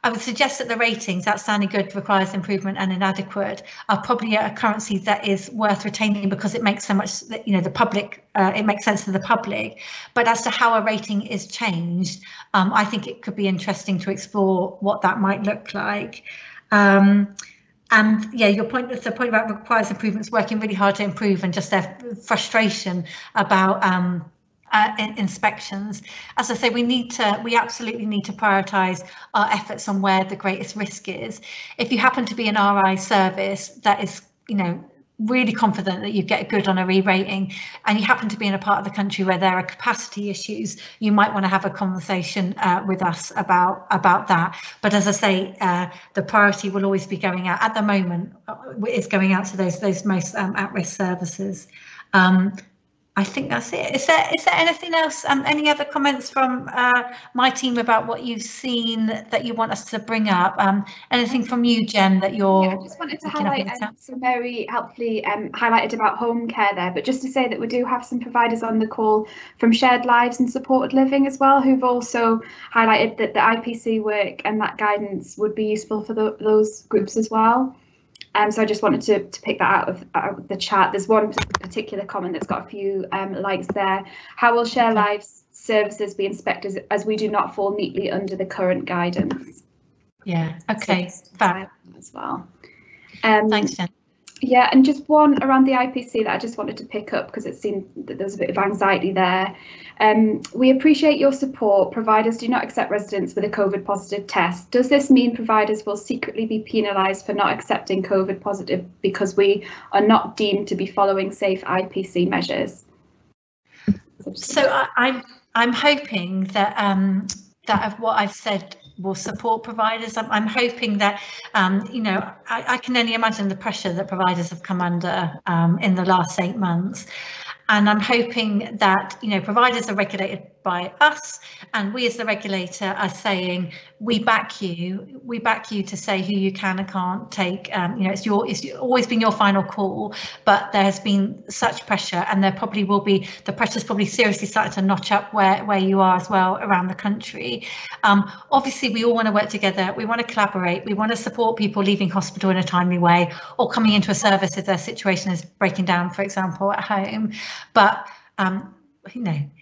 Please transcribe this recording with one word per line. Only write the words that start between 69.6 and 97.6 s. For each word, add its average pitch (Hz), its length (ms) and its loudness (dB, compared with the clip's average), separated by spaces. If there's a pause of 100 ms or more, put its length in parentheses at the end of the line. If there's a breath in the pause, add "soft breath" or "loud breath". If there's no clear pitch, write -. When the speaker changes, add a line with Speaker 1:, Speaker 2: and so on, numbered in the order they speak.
Speaker 2:
Shared 247 340 4
Lives 240 340 4
and 247 100 2
Supported 262 440 0
Living 269 320 6
as 269 120 -4
well, 269 220 6
who've 262 240 4
also 233 560 2 (340 loud breath)
highlighted 226 440 4
that 214 160 -2
the - 100 4
I 226 160 4
P 233 140 -8
C 226 260 -2
work 208 460 -2
and 214 160 0
that - 160 -4
guidance 202 580 -2
would 214 180 0
be 220 120 0
useful 214 360 -2
for 220 120 -6
tho-, 214 260 0
those 214 440 2
groups 196 340 0
as 220 120 0
well. 233 460 2 (580 soft breath)
Um, 208 160 4
so 220 120 0
I - 20 6
just 208 180 0
wanted - 200 2
to, 208 220 2
to - 180 -18
pick - 160 -4
that - 120 4
out - 200 2
of, - 240 -10
out 196 240 -2
of 185 100 -16
the 196 80 -4
chat. 190 360 0
There's 196 140 -4
one 214 280 2
p-, - 100 -2 (160)
particular 196 460 -8
comment 180 260 -6
that's 165 140 -6
got - 180 -6
a - 60 -18
few, 196 420 -4
um, 196 220 -4
likes 185 320 -4
there. 190 400 0 (300 loud breath)
"How 233 180 4
will 233 100 4
Share 233 220 2
Speaker 1:
Okay. 226 80 4
Speaker 2:
Lives 208 480 0 (100)
services 208 640 -2
be 196 100 -4
inspected 190 680 -6
as 208 140 0
we 214 120 0
do 214 120 -2
not 208 260 -2
fall 202 220 0
neatly 196 340 -2
under 190 240 -4
the 190 120 -4
current 185 400 -2
guidance?" - 800 -4 (600)
Speaker 1:
Yeah, 165 340 -2 (120)
okay, 190 380 -2
Speaker 2:
So - 160 -18 (140)
Speaker 1:
fab. 190 300 0 (300)
Speaker 2:
as - 160 -20
well. - 340 -10 (720 loud breath)
Um, 214 280 6
Speaker 1:
Thanks, 208 240 0
Jen. 175 160 -6 (540)
Speaker 2:
Yeah, 247 280 6
and 262 120 8
just 294 240 0
one 302 320 8
around 262 260 6
the 262 80 2
I 254 140 2
P 254 140 -6
C 220 220 -2
that - 100 0
I - 40 -2
just 233 200 -8
wanted - 200 -6
to - 60 -12
pick - 280 -8
up - 180 -4
'cause - 160 -8
it - 80 -8
seemed - 300 -6 (220)